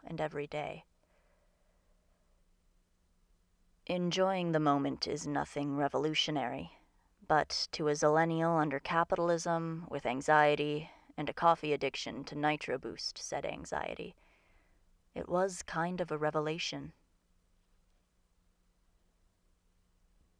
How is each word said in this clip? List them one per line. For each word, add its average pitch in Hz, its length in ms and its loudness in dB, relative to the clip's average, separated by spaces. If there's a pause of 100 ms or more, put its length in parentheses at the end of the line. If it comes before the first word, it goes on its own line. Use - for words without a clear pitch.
and 160 160 -8
everyday. 151 640 -6 (3000)
Enjoying 180 640 2
the 156 80 4
moment 143 480 2
is 147 180 -4
nothing 143 500 -2
revolutionary, 143 960 0 (560)
but - 440 2
to 156 160 -2
a 147 60 4
zillennial 165 680 4
under 143 180 0
capitalism, 170 1120 0
with 139 160 -6
anxiety, 147 880 4 (260)
and 151 100 -4
a - 60 -6
coffee 165 400 4
addiction 131 520 -4
to 156 100 -12
nitro 147 420 0
boost - 400 -8
said - 280 -6
anxiety, - 680 -8 (1000)
it - 120 -8
was 185 360 -2
kind 175 360 -4
of 165 120 -4
a 151 60 -4
revelation. 151 760 -4 (3500)